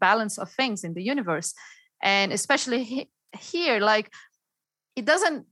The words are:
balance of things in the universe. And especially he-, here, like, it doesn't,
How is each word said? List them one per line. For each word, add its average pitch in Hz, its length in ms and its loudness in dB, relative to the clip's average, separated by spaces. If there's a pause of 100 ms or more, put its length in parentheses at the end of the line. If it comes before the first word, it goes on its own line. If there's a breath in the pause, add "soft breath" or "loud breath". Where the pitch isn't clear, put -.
balance 208 360 2
of 196 140 -10
things 226 320 -2
in 165 120 -6
the 180 60 -8
universe. 185 520 -2 (480 loud breath)
And 196 320 2
especially 254 500 0
he-, 262 260 -8 (300)
here, 277 400 0
like, 214 320 2 (880 loud breath)
it 226 80 -6
doesn't, 320 460 2